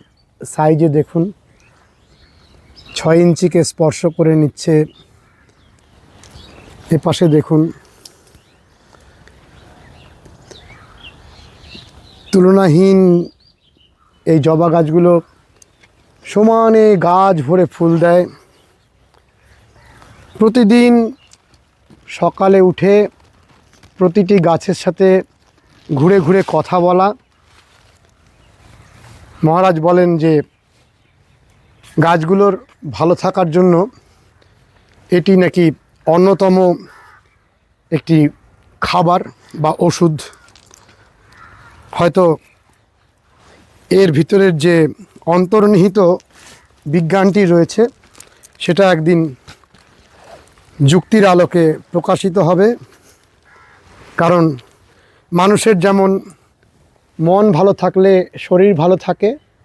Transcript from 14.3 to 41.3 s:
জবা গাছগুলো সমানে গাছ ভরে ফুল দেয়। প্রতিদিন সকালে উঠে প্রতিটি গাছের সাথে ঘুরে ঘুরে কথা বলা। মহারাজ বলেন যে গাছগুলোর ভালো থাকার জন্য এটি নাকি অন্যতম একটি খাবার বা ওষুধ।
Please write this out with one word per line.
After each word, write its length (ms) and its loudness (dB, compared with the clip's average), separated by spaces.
জবা 300 0
গাছগুলো 520 0
সমানে 760 2
গাছ 440 0
ভরে 240 0
ফুল 340 -2
দেয়। 260 2
প্রতিদিন 760 2
সকালে 540 0
উঠে 460 0
প্রতিটি 420 0
গাছের 340 -2
সাথে 480 0
ঘুরে 260 2
ঘুরে 280 0
কথা 320 -4
বলা। 340 0
মহারাজ 360 0
বলেন 380 0
যে 240 0
গাছগুলোর 600 0
ভালো 240 -2
থাকার 360 -4
জন্য 360 2
এটি 260 2
নাকি 340 0
অন্যতম 680 2
একটি 380 0
খাবার 380 -2
বা 240 -4
ওষুধ। 420 -2